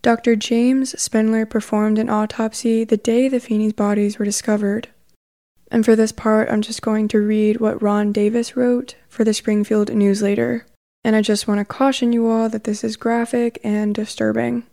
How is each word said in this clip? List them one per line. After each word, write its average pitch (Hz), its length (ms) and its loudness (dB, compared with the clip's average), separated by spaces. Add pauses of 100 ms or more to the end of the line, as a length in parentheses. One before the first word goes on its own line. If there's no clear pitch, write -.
Doctor 233 320 2
James 247 640 0
Spindler 220 460 0
performed 214 540 -2
an 233 100 -2
autopsy 220 720 -2
the 220 140 0
day 233 300 2
the 262 120 -2
Feeney's 214 340 -2
bodies 208 440 0
were 208 80 -2
discovered. 208 640 -2 (800)
And 226 160 2
for 226 100 6
this 220 160 2
part, 214 380 2
I'm 214 140 0
just - 180 -8
going 214 280 0
to 214 100 2
read 214 400 2
what 214 220 0
Ron 208 300 0
Davis 220 460 0
wrote 247 380 0 (120)
for - 160 -2
the 220 100 2
Springfield 208 600 0
Newsletter. 208 720 0 (380)
And 220 120 2
I 214 60 4
just 208 260 0
want 208 120 0
to 202 60 -2
caution 262 480 0
you 226 140 0
all 226 220 0
that 220 140 -6
this 214 200 -4
is 220 140 -6
graphic 233 680 -2
and 208 300 -2
disturbing. 226 800 -2